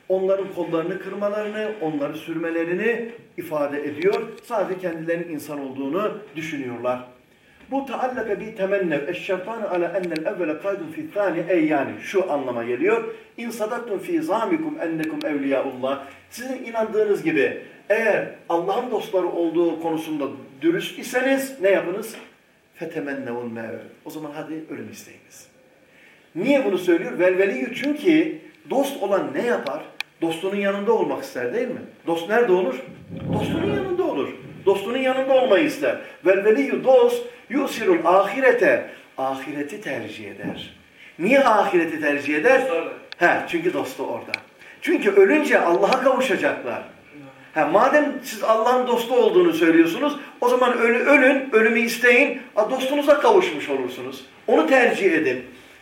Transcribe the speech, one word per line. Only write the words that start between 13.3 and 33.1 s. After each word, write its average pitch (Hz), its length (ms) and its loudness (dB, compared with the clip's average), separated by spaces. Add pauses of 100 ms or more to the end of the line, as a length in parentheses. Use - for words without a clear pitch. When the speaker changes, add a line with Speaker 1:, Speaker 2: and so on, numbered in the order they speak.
Speaker 1:
İn 233 120 -8
sadaktum 220 500 -6
fi 165 220 -2
zamikum 165 600 -2
ennekum 156 440 -4
evliyaullah. 135 800 -2 (240)
Sizin 254 360 -10
inandığınız 214 580 0
gibi 151 340 2 (320)
eğer 214 380 2 (220)
Allah'ın 190 420 -2
dostları 185 360 -2
olduğu 165 540 0
konusunda 156 440 -4 (360)
dürüst 175 380 -2
iseniz 269 640 -2
ne 190 80 4
yapınız? 185 460 0 (600)
Fetemennevul 135 760 -8
mevt. 113 300 -10 (240)
O 165 40 -16
zaman 151 260 -12
hadi 151 180 -10 (160)
ölüm 117 220 -12
isteyiniz. - 560 -20 (880)
Niye 262 300 2
bunu 190 120 0
söylüyor? - 420 0
Vel 180 180 4
veliyyü, 233 380 0
çünkü 226 600 2 (320)
dost 269 340 -2
olan 180 300 0
ne 196 120 -4
yapar? 185 380 -4 (380)
Dostunun 165 340 -4
yanında 202 380 0
olmak 143 300 0
ister 123 300 -6
değil 247 140 -2
mi? 151 140 -8 (260)
Dost 165 220 -2
nerede 226 220 4
olur? 180 240 2 (580)